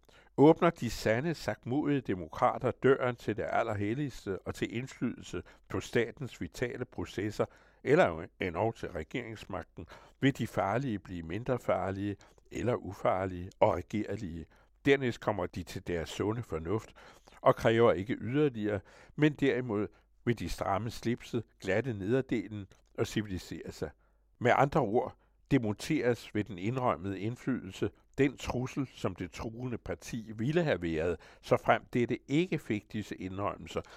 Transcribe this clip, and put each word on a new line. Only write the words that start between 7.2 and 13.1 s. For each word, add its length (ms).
eller 420
endog 360
til 140
regeringsmagten, 960
vil 180
de 100
farlige 520
blive 240
mindre 360
farlige 560
eller 240
ufarlige 840